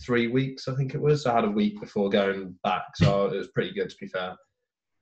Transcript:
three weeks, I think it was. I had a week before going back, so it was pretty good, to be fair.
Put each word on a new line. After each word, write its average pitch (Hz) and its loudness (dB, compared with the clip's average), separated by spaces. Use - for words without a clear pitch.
three 120 2
weeks, 135 -2
I 131 -4
think 139 -2
it - -4
was. 147 2
I 120 2
had 110 4
a 104 2
week 104 0
before 101 -2
going 98 0
back, 90 0
so 101 4
it 98 -2
was 92 -6
pretty 92 -4
good, 92 -2
to - -16
be 98 -12
fair. 92 -6